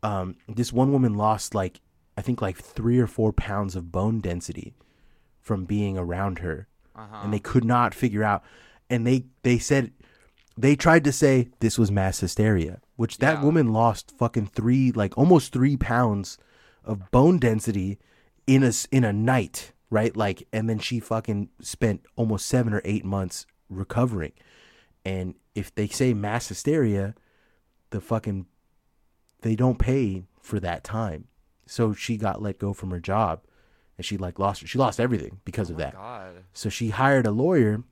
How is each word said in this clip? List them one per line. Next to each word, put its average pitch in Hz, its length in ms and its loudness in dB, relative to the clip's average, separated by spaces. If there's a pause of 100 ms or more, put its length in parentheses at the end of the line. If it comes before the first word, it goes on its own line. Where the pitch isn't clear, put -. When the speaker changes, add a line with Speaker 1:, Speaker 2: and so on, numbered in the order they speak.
Speaker 1:
Um, 95 340 -4 (120)
this 117 240 -4
one 131 200 2
woman 127 220 4
lost, 107 400 0
like, 95 260 -4 (360)
I - 60 -8
think, 123 180 -2
like, 98 180 -4
three 120 400 0
or 120 80 4
four 107 260 0
pounds 98 440 -4
of 85 140 -10
bone 104 300 -2
density 87 540 -8 (640)
from 98 240 -4
being 101 340 -2
around 90 420 -4
her. 87 280 -8 (260)
Speaker 2:
Uh-huh. 107 300 -18
Speaker 1:
And 104 100 -2
they 104 60 0
could - 240 2
not 120 300 2
figure 107 280 -2
out. 101 200 2 (460)
And 117 180 0
they, 127 180 2 (180)
they 123 160 2
said, 131 340 0 (640)
they 135 200 4
tried 160 280 4
to 143 80 4
say 131 360 4 (120)
this 113 180 2
was 107 120 6
mass 95 300 0
hysteria, 92 600 0 (160)
which 113 220 -4
that 156 200 2
Speaker 2:
Yeah. 139 60 -2
Speaker 1:
woman 147 280 4
lost 110 440 2
fucking 117 320 0
three, 123 440 2
like, 104 260 0
almost 156 340 6
three 135 240 2
pounds 117 600 0 (460)
of 98 260 -8
bone 156 280 6
density 104 600 0 (480)
in 131 160 6
a, 127 60 4
s-, - 240 -2
in 131 120 4
a 104 80 0
night, 110 600 -2 (180)
right? 110 260 0
Like, 104 360 -2
and 113 180 -2
then 110 80 -2
she 117 220 -6
fucking 107 480 -4 (120)
spent - 540 -4
almost 107 320 -2
seven 120 260 0
or 101 120 -2
eight 104 200 -2
months 95 400 -4 (240)
recovering. 98 640 -4 (720)
And 92 300 -6 (200)
if 101 200 -8
they 107 140 -4
say 127 260 0
mass 104 340 -4
hysteria, 107 680 0 (760)
the 104 100 -6
fucking, 101 460 -4 (960)
they 113 140 0
don't 123 220 2
pay 107 460 0 (160)
for 104 200 -6
that 85 240 -6
time. 104 420 -6 (400)
So 110 260 -2
she 113 240 -6
got 104 240 -4
let 101 180 -6
go 101 140 -4
from 95 180 -8
her 90 100 -6
job, 98 420 -2 (560)
and 90 60 -10
she, 101 120 -6
like, 90 220 -8
lost, 98 300 -2
she 123 100 -4
lost 117 220 0
everything 117 440 -2
because 90 260 -6
Speaker 2:
Oh 82 40 -8
Speaker 1:
of 80 40 -10
Speaker 2:
my 80 80 -2
Speaker 1:
that. 67 80 -10
Speaker 2:
God. 98 400 -16 (180)
Speaker 1:
So - 160 -8
she 110 220 -4
hired 127 360 2
a 107 60 2
lawyer. 120 600 2